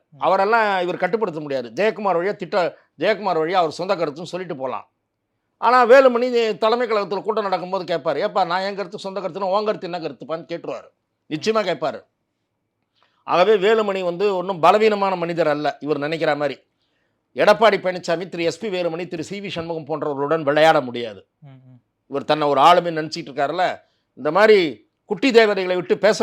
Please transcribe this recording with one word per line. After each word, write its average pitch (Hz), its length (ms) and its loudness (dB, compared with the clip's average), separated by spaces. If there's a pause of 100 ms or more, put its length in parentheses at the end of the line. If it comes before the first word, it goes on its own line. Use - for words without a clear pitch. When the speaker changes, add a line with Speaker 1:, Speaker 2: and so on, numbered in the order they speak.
(100)
Speaker 1:
ம். 139 100 -20
Speaker 2:
அவரெல்லாம் 196 480 2 (140)
இவர் 175 200 -6
கட்டுப்படுத்த 180 380 -2
முடியாது. 135 300 -6
ஜெயக்குமார் 196 500 -2
வழியா 202 160 -4
திட்ட-, 175 360 -2 (260)
ஜெயக்குமார் 180 440 -2
வழியா 180 200 0
அவர் 151 180 -2
சொந்த 190 160 -2
கருத்துன்னு 160 380 -6
சொல்லிட்டு 175 220 -8
போலாம். 127 320 -8 (720)
ஆனா 240 260 4
வேலுமணி 240 720 4
தலைமை 233 280 0
கழகத்துல 202 360 -4
கூட்டம் 208 280 -4
நடக்கும்போது 180 340 -4
கேட்பாரு, 156 320 -2
"ஏப்பா, 190 280 0
நான் 175 160 -2
என் 196 160 -6
கருத்து 196 220 -8
சொந்த 196 220 -10
கருத்துன்னு 185 320 -6
உன் 214 120 0
கருத்து 190 260 -4
என்ன 175 100 -8
கருத்துப்பான்னு?" 151 500 -10
கேட்டுருவாரு, 147 400 -10 (400)
நிச்சயமா 208 320 -2
கேட்பாரு. 151 380 -4 (1300)
ஆகவே 180 300 4
வேலுமணி 202 480 0
வந்து 180 320 -2
ஒண்ணும் 180 240 -4
பலவீனமான 196 560 4
மனிதர் 170 320 -2
அல்ல, 147 320 -2
இவர் 143 180 -4
நினைக்கிற 151 380 -2
மாதிரி. 143 200 -4 (800)
எடப்பாடி 196 420 4
பழனிசாமி 180 500 -4
திரு 175 140 -6
எஸ் 165 180 -2
பி 220 80 -6
வேலுமணி, 175 400 -4
திரு 160 160 -8
சி 202 160 -10
வி 196 100 -10
சண்முகம் 165 360 -8
போன்றவர்களுடன் 147 560 -2
விளையாட 151 380 4
முடியாது. 117 460 -8 (120)
Speaker 1:
ம், 147 100 -20
ம். 131 300 -20 (320)
Speaker 2:
இவர் 135 140 -6
தன்னை 151 240 2
ஒரு 135 120 4
ஆளுமை 170 360 6
நினைச்சிட்டு 156 340 -8
இருக்காருல்ல, 147 360 -2 (520)
இந்த 135 120 -4
மாதிரி 208 280 6 (520)
குட்டி 233 200 0
தேவதைகளை 202 460 4
விட்டு 180 220 0
பேச 196 240 2